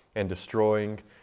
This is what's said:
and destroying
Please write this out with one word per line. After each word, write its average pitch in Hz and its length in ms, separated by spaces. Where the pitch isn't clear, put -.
and 98 140
destroying 107 680